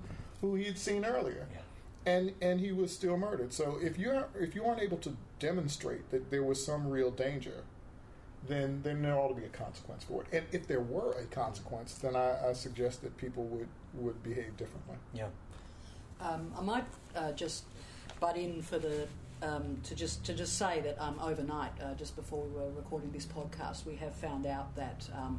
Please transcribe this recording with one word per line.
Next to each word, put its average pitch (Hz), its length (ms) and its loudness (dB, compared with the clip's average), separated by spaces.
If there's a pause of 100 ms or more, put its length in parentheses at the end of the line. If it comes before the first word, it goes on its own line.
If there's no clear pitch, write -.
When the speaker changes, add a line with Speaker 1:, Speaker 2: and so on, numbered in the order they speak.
(400)
Speaker 1:
who 196 140 4
he 196 100 4
had 190 140 0
seen 202 260 2
earlier. 233 480 2
Speaker 2:
Yeah. - 60 -8 (540)
Speaker 1:
And, 185 280 6
and 180 200 6
he 196 120 2
was 185 200 4
still 175 260 4
murdered. 135 340 2
So 147 300 2
if 165 160 2
you 220 120 2
aren't, 269 180 4 (100)
if 165 160 2
you 214 100 0
aren't 233 160 4
able 180 180 2
to 143 180 -4 (240)
demonstrate 156 720 0
that 131 200 2
there 139 140 4
was 135 200 4
some 147 240 2
real 131 220 6
danger, 131 540 0 (840)
then, 139 360 2
then 147 200 2
there 147 140 6
ought 139 120 6
to 131 60 2
be 113 100 -4
a 110 60 -6
consequence - 540 -6
for - 180 -2
it. - 100 -8
And 165 200 4
if 175 140 0
there 135 140 4
were 131 380 2
a - 60 -2
consequence, 117 680 -2
then 127 220 0
I, 127 340 4
I - 20 6
suggest 123 500 0
that 120 160 -6
people 123 260 -2
would, 117 240 -2 (260)
would 120 280 -2
behave 113 340 -4
differently. - 400 -6 (160)
Speaker 2:
Yeah. 110 140 -2 (960)
Speaker 3:
Um, 165 360 -4
I 180 60 -4
might, 233 220 2 (320)
uh, 156 160 0
just 156 320 -4 (560)
butt 170 160 4
in 175 260 0
for 165 160 2
the, 151 280 2 (360)
um, 147 420 0
to - 100 -6
just, - 300 -2
to 180 100 0
just 165 240 0
say 175 220 4
that, 147 200 0
um, 147 220 -2
overnight, 147 480 0 (100)
uh, 139 140 -4
just 147 220 -8
before 147 280 -4
we 143 100 -4
were 143 180 -2
recording 147 400 -4
this 143 140 -6
podcast, 151 600 -6
we 151 100 -6
have 151 180 -4
found 139 320 -2
out 139 300 -2
that, 135 400 -6
um, 131 220 -2